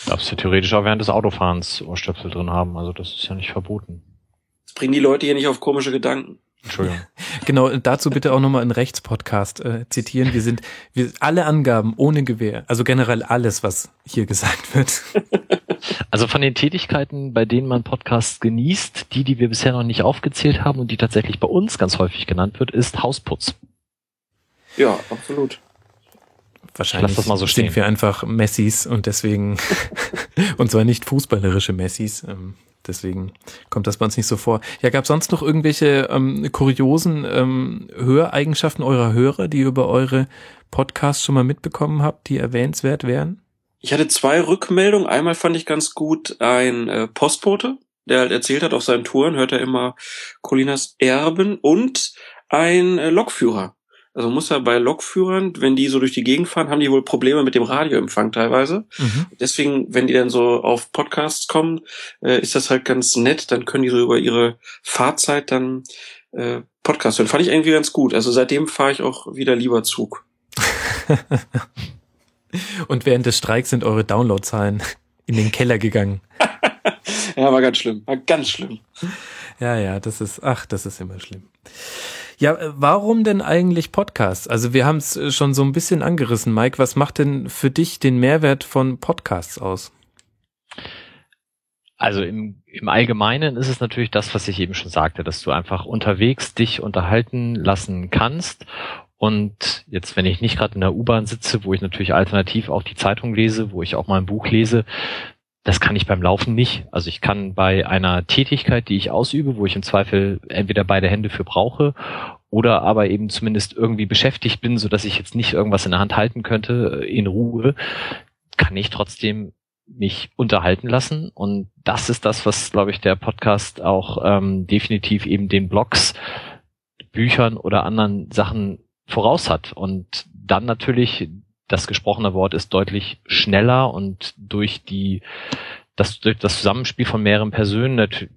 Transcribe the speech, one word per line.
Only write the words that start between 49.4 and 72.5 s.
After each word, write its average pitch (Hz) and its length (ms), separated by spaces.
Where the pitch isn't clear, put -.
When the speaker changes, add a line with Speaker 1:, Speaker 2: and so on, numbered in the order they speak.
Speaker 2:
er 131 80
immer 127 380
Colinas 135 580
Erben 165 580
und 226 560
ein, 175 500
äh, 156 120
Lokführer. 117 640
Also 117 160
muss 147 220
er 143 100
bei 120 160
Lokführern, 185 800
wenn 135 160
die 135 140
so 135 100
durch 131 140
die 123 100
Gegend 139 240
fahren, 147 220
haben 147 100
die 143 120
wohl 135 120
Probleme 135 400
mit 127 120
dem 120 80
Radioempfang 117 680
teilweise. 131 540
Speaker 3:
Mhm. 131 280
Speaker 2:
Deswegen, 135 520
wenn 127 140
die - 60
dann 123 160
so 120 340
auf 117 300
Podcasts 151 560
kommen, 160 320
äh, 127 180
ist - 160
das 131 140
halt 131 160
ganz 127 320
nett. 123 340
Dann 120 140
können 135 180
die 127 60
so 123 120
über 120 160
ihre 117 420
Fahrzeit 143 720
dann, 131 320
äh, 120 300
Podcasts - 360
hören. 110 80
Fand 151 160
ich 180 80
irgendwie 156 200
ganz 151 200
gut. 131 220
Also 113 180
seitdem 139 380
fahre 139 240
ich 139 80
auch - 340
wieder 131 220
lieber 120 260
Zug. - 400
Speaker 3:
<laughs> - 260